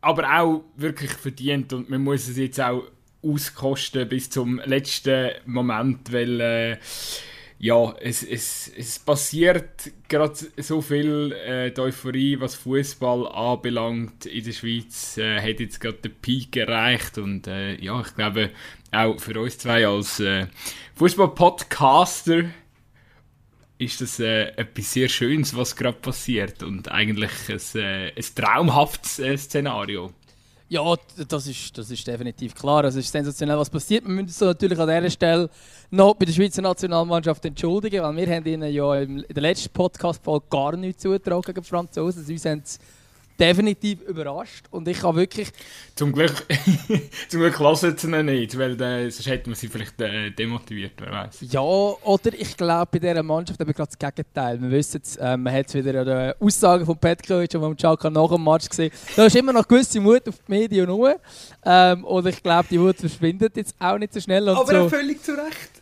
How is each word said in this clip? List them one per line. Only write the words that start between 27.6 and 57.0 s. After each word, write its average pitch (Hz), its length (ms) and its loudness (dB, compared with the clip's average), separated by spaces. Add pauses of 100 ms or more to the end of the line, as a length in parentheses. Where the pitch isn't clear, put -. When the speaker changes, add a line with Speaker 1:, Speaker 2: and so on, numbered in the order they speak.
Speaker 1:
äh, 95 280 -4
ein - 180 -10 (100)
traumhaftes, 143 840 2
äh, 139 180 -2
Szenario. 104 800 -6 (560)
Speaker 2:
Ja, 165 260 2
d-, - 320 -14
das 143 180 -4
ist, - 300 -12
das 110 140 -12
ist 117 160 -10
definitiv 120 480 -8
klar. 143 300 2
Also 131 160 0
es 123 40 -6
ist - 80 -8
sensationell, 147 460 -2
was 147 100 0
passiert. 214 360 -2
Wir 196 80 -4
müssen 190 160 -4
uns 170 120 -8
natürlich 180 380 2
an 160 100 2
dieser 170 220 2
Stelle 170 400 2 (400)
noch 196 240 8
bei 196 100 2
der 165 80 0
Schweizer 190 300 2
Nationalmannschaft 170 840 0
entschuldigen, 185 580 -2
weil 151 140 -2
wir 175 180 0
haben 160 120 -4
ihnen 156 260 -2
ja 143 220 2
im, 139 240 -4
in - 160 -12
der 143 80 -2
letzten 170 320 0
Podcast-Folge 165 760 -2
gar 143 260 0
nichts 185 280 -8
zugetragen 190 400 0
gegen 180 180 -10
die 170 80 -20
Franzosen. 175 520 -4
Also 151 120 -10
uns 165 140 -8
haben 151 180 -2
sie - 140 -14 (600)
definitiv 190 720 2
überrascht 156 600 -10
und 170 180 -6
ich 175 140 -4
habe 165 160 2
wirklich 185 300 -2 (460)
Speaker 1:
Zum 147 160 0
Glück, 143 360 0 (420)
<laughs> - 400 -4
zum 165 120 -2
Glück 165 200 2
hören 151 160 6
sie 165 300 0
ihn 156 180 0
nicht, 127 340 0
weil, 127 220 -2
äh, 123 300 -2
sonst 117 160 -12
hätten 127 240 -4
wir 113 40 -6
sie 113 140 -10
vielleicht, 107 320 -10
äh, 104 300 -4
demotiviert, 107 680 -8
wer 98 160 -12
weiß. 101 300 -10
Speaker 2:
Ja, 127 180 -2
oder 196 720 2
ich - 240 -8
glaube 170 360 0
bei 175 60 0
dieser 165 240 0
Mannschaft 160 380 -4
eben 151 140 -2
gerade 151 160 -6
das - 80 -20
Gegenteil. 135 640 -4
Wir 127 80 -2
wissen 143 340 0
es, - 160 -12
ähm, 127 220 0
man 127 100 -2
hat 135 140 0
es - 80 -14
wieder 135 260 0
an 127 60 0
den 131 340 0
Aussagen 180 460 4
von 165 100 0
Petkovic 175 600 0